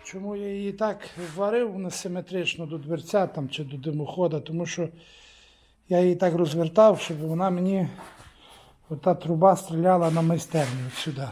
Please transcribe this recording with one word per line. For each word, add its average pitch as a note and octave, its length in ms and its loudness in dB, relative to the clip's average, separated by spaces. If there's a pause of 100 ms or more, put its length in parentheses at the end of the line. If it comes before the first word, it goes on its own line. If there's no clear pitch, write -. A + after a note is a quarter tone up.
Чому G3+ 320 -10
я G3+ 180 -6
її G3+ 180 -4
так G#3 260 -2 (380)
варив G#3 440 -2
несиметрично F3+ 840 -6
до D#3+ 120 -8
дверця D#3+ 500 -2
там, C#3 220 -6
чи D#3 140 -8
до C#3 140 -10
димохода? D3+ 640 -2
Тому E3 260 -6
що E3 240 -6 (1000)
я F3+ 100 4
її F3+ 160 6
так F3 200 2
розвертав, E3+ 640 6
щоб D#3+ 180 -6
вона D#3+ 320 0
мені, F#3 380 0 (1000)
ота D#3+ 260 0
труба F3 400 4
стріляла E3+ 560 2
на E3 100 2
майстерню D3+ 680 0
от B2 60 -12
сюди. C3+ 380 -8